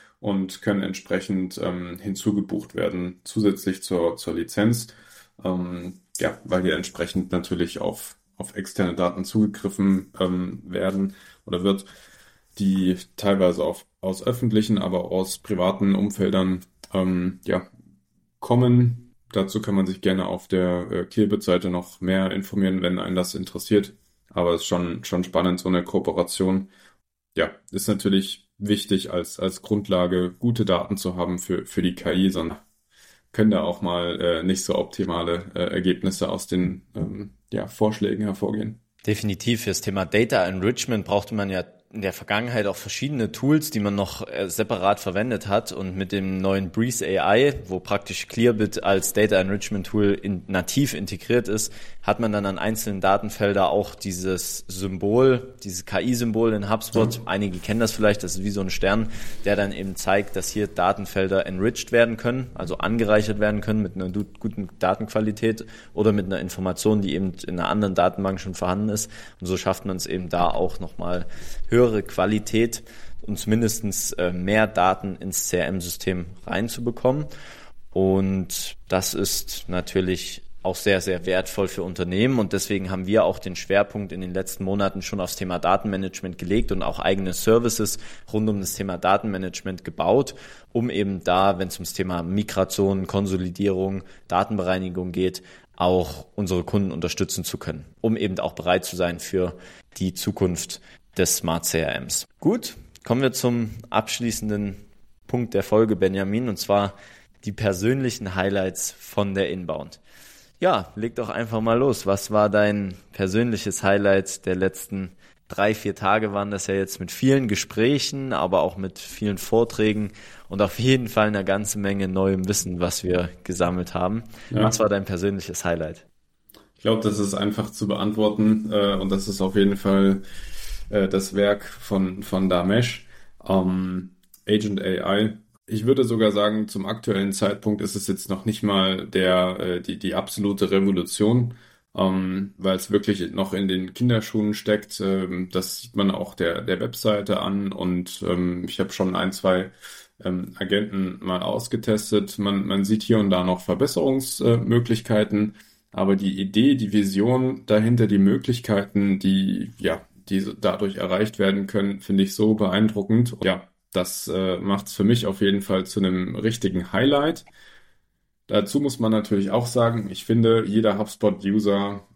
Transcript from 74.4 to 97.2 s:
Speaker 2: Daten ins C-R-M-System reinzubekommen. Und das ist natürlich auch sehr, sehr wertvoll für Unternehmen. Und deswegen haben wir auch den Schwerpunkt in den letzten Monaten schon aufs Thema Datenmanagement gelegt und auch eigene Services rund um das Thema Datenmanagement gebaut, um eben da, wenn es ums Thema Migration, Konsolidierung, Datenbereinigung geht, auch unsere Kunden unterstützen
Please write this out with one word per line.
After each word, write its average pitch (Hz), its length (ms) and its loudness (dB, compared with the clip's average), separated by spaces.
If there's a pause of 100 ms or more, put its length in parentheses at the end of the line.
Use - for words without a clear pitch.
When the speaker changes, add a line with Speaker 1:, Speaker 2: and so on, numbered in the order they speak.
Speaker 2:
Daten 92 500 0
ins - 320 -6
C-R-M-System 87 800 -2 (200)
reinzubekommen. 120 800 -2 (640)
Und 95 840 0 (120)
das 92 260 0
ist - 540 -4
natürlich 90 760 -2 (200)
auch 92 140 -2
sehr, 95 260 2
sehr 90 240 -2
wertvoll 92 420 0
für - 140 -6
Unternehmen. 92 560 0
Und 101 160 0
deswegen 95 360 -2
haben 92 160 -4
wir 101 180 6
auch 90 140 2
den 92 160 -8
Schwerpunkt 101 580 0
in 92 100 -8
den 90 100 -6
letzten 95 320 -6
Monaten 98 380 0
schon 101 180 -6
aufs 90 160 -6
Thema 92 220 -4
Datenmanagement 95 800 -2
gelegt 101 340 0
und 92 100 0
auch - 180 -4
eigene 95 340 0
Services 110 640 2 (340)
rund 107 160 0
um 104 120 0
das 90 120 -6
Thema 98 240 -4
Datenmanagement 95 880 -2
gebaut, 101 500 2 (380)
um 120 160 0
eben 98 340 -2
da, 92 360 4
wenn 92 100 -4
es - 80 -10
ums 90 160 -10
Thema 90 300 -2
Migration, 95 840 0
Konsolidierung, 95 960 -2 (220)
Datenbereinigung 92 840 -2
geht, 92 300 -2 (340)
auch 87 480 2 (100)
unsere 92 300 0
Kunden 98 280 0
unterstützen 85 520 -4